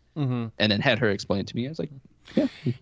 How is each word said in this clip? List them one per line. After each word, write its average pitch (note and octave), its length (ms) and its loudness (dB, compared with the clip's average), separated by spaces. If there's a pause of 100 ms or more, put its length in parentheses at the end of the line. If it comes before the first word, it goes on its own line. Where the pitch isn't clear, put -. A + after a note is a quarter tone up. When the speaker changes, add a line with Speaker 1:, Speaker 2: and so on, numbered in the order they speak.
(160)
Speaker 1:
Mm-hmm. B2 320 -2 (120)
Speaker 2:
And G#2+ 120 4
then G2+ 100 2
had A#2 180 4
her A#2 100 4
explain G2+ 320 0
it F2+ 60 -4
to - 80 -8
me. A#2 100 -2
I C3+ 40 -6
was D#3+ 100 -10
like, D#3+ 100 -4 (460)
"Yeah, C#4 120 4 (160)
you B2 180 0